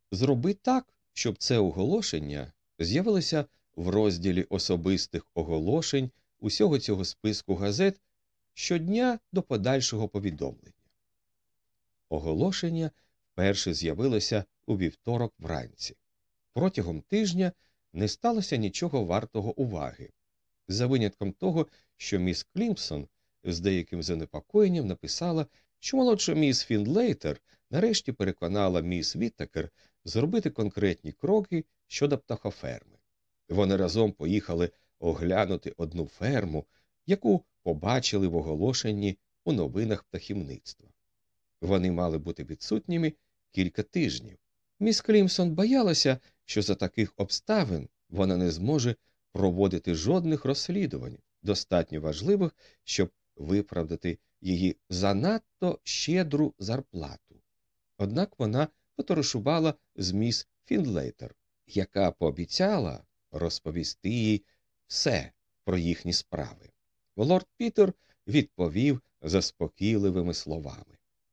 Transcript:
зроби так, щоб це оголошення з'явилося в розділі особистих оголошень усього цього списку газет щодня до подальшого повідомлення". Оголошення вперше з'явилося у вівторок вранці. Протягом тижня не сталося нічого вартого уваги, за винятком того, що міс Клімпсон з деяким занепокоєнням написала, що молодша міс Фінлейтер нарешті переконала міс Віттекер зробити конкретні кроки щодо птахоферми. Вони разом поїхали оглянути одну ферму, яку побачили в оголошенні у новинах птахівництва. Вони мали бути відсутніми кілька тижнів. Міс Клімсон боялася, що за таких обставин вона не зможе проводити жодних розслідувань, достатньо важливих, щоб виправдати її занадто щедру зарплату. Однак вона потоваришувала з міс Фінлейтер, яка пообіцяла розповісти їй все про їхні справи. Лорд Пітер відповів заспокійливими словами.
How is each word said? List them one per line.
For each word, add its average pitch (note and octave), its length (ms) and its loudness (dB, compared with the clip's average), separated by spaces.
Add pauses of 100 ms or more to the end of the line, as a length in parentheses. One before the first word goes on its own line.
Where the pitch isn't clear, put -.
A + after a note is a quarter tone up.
(100)
зроби C3 440 2
так, B3+ 400 -2 (180)
щоб - 260 -2
це A#2+ 200 2
оголошення D#2+ 960 0 (260)
з'явилося D#3 640 0 (320)
в E2+ 120 -4
розділі F#2 540 2
особистих F#2 920 -2
оголошень G2+ 760 0 (300)
усього D3 380 2
цього F#2+ 260 -2
списку G2+ 500 -2
газет G#2 460 0 (540)
щодня G#3+ 640 0 (140)
до F#3 100 0
подальшого A#2+ 640 0
повідомлення". D2+ 640 -6 (1400)
Оголошення D#3 840 -2 (420)
вперше F#2+ 420 0
з'явилося G2+ 680 0 (220)
у G#2+ 120 0
вівторок A#2 600 -2
вранці. D#2+ 580 -10 (560)
Протягом C#3+ 480 -2
тижня F#3+ 520 0 (400)
не G#2 160 0
сталося A3 480 -2
нічого A2+ 480 -2
вартого G#2+ 560 -2
уваги, F#2+ 500 -6 (580)
за G#2+ 180 0
винятком G#2+ 460 0
того, E3 340 0 (300)
що - 220 -2
міс F2+ 240 0
Клімпсон F3+ 640 -4 (360)
з E2+ 160 -4
деяким F2 420 0
занепокоєнням C3 840 0
написала, D#3+ 600 -4 (320)
що - 180 -4
молодша A#3 380 4
міс D3 300 4
Фінлейтер A#2 760 0 (300)
нарешті G#3 420 0
переконала F#2 680 0
міс E2+ 360 -2
Віттекер D#2+ 540 -6 (340)
зробити D#3+ 460 0
конкретні G2+ 640 -2
кроки F#3 520 0 (220)
щодо C#3+ 320 0
птахоферми. C#2 800 -10 (500)
Вони F#2+ 280 4
разом F#2+ 360 2
поїхали E2+ 580 0 (280)
оглянути F2 800 0
одну D#2+ 300 -6
ферму, G2+ 600 -4 (400)
яку B2 380 2 (180)
побачили G2 640 0
в E2+ 80 0
оголошенні G2+ 840 -2 (260)
у E3 80 0
новинах G2 520 -2
птахівництва. - 840 -10 (720)
Вони F#2 320 2
мали E2+ 260 0
бути E2+ 260 -8
відсутніми E3 680 -4 (380)
кілька F#2+ 320 -2
тижнів. - 560 -4 (420)
Міс G#3+ 200 2
Клімсон F#3 540 4
боялася, F#3 640 4 (260)
що - 180 0
за F#2+ 120 2
таких F#2+ 420 -2
обставин G#2 720 -2 (200)
вона F#2+ 280 2
не F2+ 140 4
зможе A#2 460 0 (360)
проводити F#2 640 2
жодних D#3 500 0
розслідувань, C3 720 -4 (240)
достатньо E2+ 580 0
важливих, G2 560 0 (280)
щоб - 260 -2 (260)
виправдати E2+ 800 -2 (220)
її F#2 360 0 (120)
занадто G2+ 920 0
щедру D#3 760 0
зарплату. F#2+ 840 -8 (540)
Однак A2+ 420 -2
вона B2 300 0 (280)
потоваришувала D#3 800 0 (220)
з F#2 160 -4
міс A2 360 -2 (160)
Фінлейтер, F2 680 -4 (320)
яка G2 440 0
пообіцяла E2+ 920 -2 (260)
розповісти D#2+ 800 -4
їй G#2+ 340 2 (420)
все - 460 -2 (320)
про F#2 140 0
їхні F2 340 -2
справи. - 580 -6 (460)
Лорд E3+ 300 2 (100)
Пітер G#3+ 360 2 (340)
відповів A2 760 2 (220)
заспокійливими F#2 1120 0
словами. D#2 640 -10 (340)